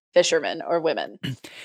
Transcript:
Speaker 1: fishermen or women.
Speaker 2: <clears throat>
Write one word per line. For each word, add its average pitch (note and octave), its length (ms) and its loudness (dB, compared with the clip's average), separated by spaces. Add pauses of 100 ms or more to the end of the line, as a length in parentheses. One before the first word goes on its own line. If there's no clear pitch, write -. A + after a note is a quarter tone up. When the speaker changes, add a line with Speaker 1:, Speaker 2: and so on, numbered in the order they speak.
(140)
Speaker 1:
fishermen D#3+ 520 2
or E3+ 140 0
women. C#3+ 420 -4
Speaker 2:
<clears throat> C3 140 -6 (280)